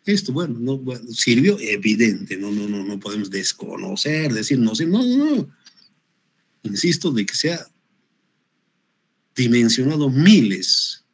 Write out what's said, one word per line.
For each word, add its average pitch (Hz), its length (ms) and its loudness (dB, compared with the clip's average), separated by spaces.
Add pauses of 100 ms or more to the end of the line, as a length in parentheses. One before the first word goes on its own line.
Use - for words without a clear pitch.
Esto, 202 280 0
bueno, 143 280 -4
no, 135 180 -4
bueno, 123 340 -10
sirvió, 135 460 4
evidente, 104 760 0
no, 101 160 -6
no, 104 160 -4
no, 101 160 -6
no 101 160 -8
podemos 101 300 -8
desconocer, 98 1000 -4
decir, 113 280 0
no, 113 160 0
sí, 165 100 -2
no, 208 180 2
no, 247 120 2
no. 277 340 0 (1120)
Insisto, 151 480 -2
de 107 160 -2
que - 80 -8
se 160 180 -2
ha 165 160 -10 (1700)
dimensionado 127 760 2
miles 127 1040 4